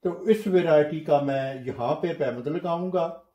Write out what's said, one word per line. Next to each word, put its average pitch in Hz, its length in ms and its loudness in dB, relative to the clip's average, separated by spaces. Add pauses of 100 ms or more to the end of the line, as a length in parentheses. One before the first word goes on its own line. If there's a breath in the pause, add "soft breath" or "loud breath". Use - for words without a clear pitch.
तो 180 260 -2
इस 214 160 4
variety 165 540 4
का 147 200 2
मैं 135 440 -4
यहाँ 123 300 -2
पे 165 200 -4
पैवंद 123 340 -4
लगाऊंगा। 175 600 -2 (260)